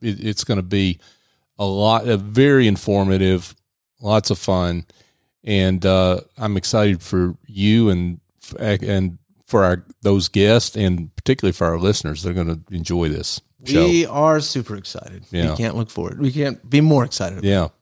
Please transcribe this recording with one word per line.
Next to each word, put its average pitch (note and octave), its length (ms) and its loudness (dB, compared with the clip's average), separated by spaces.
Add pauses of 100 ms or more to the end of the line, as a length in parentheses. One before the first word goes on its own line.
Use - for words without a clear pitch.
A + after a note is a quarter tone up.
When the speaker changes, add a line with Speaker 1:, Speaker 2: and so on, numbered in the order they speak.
Speaker 1:
it, G#2+ 240 -6
it's G#2+ 200 -6
gonna G2 180 -2
be F#2 360 -2 (600)
a G2+ 80 -4
lot, G#2+ 420 2
a A2 80 2
very B2+ 500 4
informative, F#2+ 880 0 (460)
lots G#2+ 300 0
of G2 80 -2
fun, F2 480 -2 (580)
and, F#2+ 400 0
uh, F#2 360 2 (180)
I'm G#2 180 -4
excited G2+ 460 0
for F2+ 340 -2 (100)
you G#2+ 440 2
and F2 300 -2 (220)
f-, G#2 400 -4
and F#2+ 360 -2 (280)
for G#2 180 2
our, F2+ 200 0 (160)
those G2 280 2
guests, G#2 460 2
and F2+ 420 -2
particularly G2+ 360 0
for F2+ 140 -2
our E2+ 120 -2
listeners. E2 440 -2
They're F2+ 100 -6
gonna E2 280 -4 (100)
enjoy E2+ 400 -2
this D#2 320 -8 (240)
show. D3+ 180 2
Speaker 2:
We E3+ 220 2
are D#3 340 0
super B2 340 -6
excited. F2+ 560 -16
Speaker 1:
Yeah. E2+ 200 0
Speaker 2:
We D#2 80 -4
can't A2+ 180 -4
look A2+ 140 -4
forward. - 280 -8
We C3+ 140 0
can't C#3 380 -6
be C#3 100 4
more D3+ 240 4
excited. F#2 400 -6
Speaker 1:
Yeah. G2 240 2 (140)